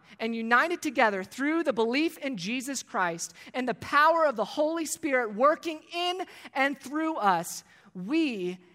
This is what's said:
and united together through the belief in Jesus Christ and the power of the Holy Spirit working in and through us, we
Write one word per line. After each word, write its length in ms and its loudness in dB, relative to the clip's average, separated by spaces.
and 160 -4
united 460 2
together 420 2
through 400 -2
the 100 0
belief 440 0
in 200 -6
Jesus 460 -6
Christ 500 -4
and 140 -4
the 80 -2
power 500 4
of 100 2
the 100 -2
Holy 400 -2
Spirit 500 -2
working 440 2
in 300 -2
and 260 0
through 360 2
us, 480 2
we 600 -2